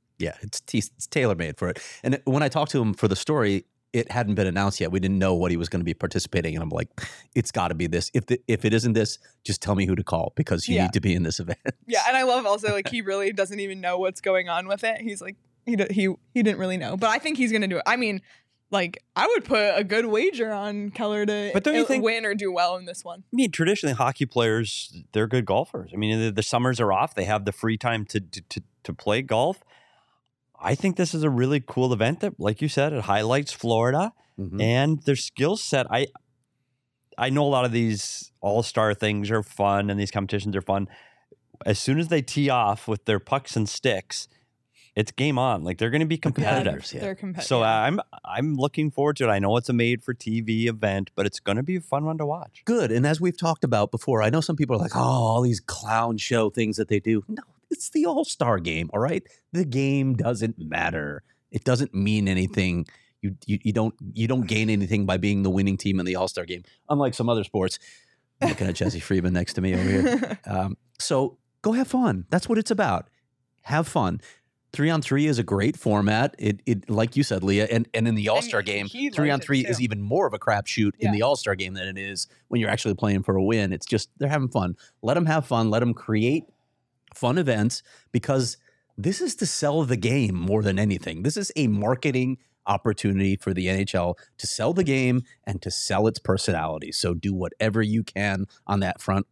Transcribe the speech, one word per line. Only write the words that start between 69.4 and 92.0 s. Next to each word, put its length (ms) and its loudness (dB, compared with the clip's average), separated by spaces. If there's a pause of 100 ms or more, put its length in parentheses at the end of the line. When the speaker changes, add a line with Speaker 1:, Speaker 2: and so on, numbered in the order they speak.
Speaker 1:
to 60 -2
me 120 2
over 100 0
here. 600 0
Speaker 2:
<laughs> 40 -16
Speaker 1:
Um, 300 -4 (220)
so 400 -2 (240)
go 100 2
have 140 0
fun. 420 0
That's 180 0
what 120 2
it's 120 -2
about. 380 0 (540)
Have 240 0
fun. 340 0 (520)
Three 180 2
on 100 2
three 240 2
is 140 2
a 40 0
great 320 0
format. 600 2
It, 300 0
it, 220 0
like 260 0
you 80 4
said, 200 -2
Leah, 280 4
and, 240 2
and 120 2
in 60 2
the 140 2
Speaker 2:
And 80 4
Speaker 1:
All-Star 260 0
game, 240 -4
Speaker 2:
he 240 -6
Speaker 1:
three 220 2
on 40 2
Speaker 2:
liked 100 -4
it 20 -8
Speaker 1:
three 160 2
Speaker 2:
too. 60 -2
Speaker 1:
is 120 0
even 220 -2
more 240 2
of 80 -2
a 40 -8
crapshoot 600 2
in 80 0
Speaker 2:
Yeah. 60 2
Speaker 1:
the 100 0
All-Star 320 0
game 180 -6
than 140 -8
it 100 -8
is 300 -8 (220)
when 120 0
you're 80 0
actually 240 0
playing 300 2
for 140 2
a 60 4
win. 300 2
It's 140 -8
just, 220 -2 (100)
they're 100 0
having 200 0
fun. 260 -2 (260)
Let 160 0
'em 80 2
have 220 2
fun. 240 2
Let 100 2
'em 140 0
create 480 0 (720)
fun 240 0
events 420 0 (300)
because 460 0 (400)
this 240 -2
is 140 -2
to 120 -2
sell 360 0
the 140 2
game 380 2
more 260 0
than 160 2
anything. 460 0
This 140 -2
is 180 -4
a 120 2
marketing 720 0 (320)